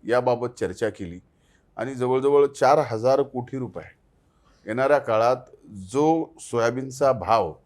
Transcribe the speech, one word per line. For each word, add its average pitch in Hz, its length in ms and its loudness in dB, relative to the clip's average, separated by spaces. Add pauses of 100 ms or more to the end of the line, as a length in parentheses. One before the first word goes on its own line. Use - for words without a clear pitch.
याबाबत 120 440 0 (120)
चर्चा 98 300 -4
केली 90 300 -14 (580)
आणि 131 180 -8
जवळजवळ 131 520 2
चार 135 320 4
हजार 127 420 0
कोटी 127 360 -6
रुपये 95 400 -12 (680)
येणाऱ्या 131 320 2
काळात 123 400 2 (360)
जो 143 680 -2
सोयाबीनचा 131 720 -2
भाव 101 420 0 (120)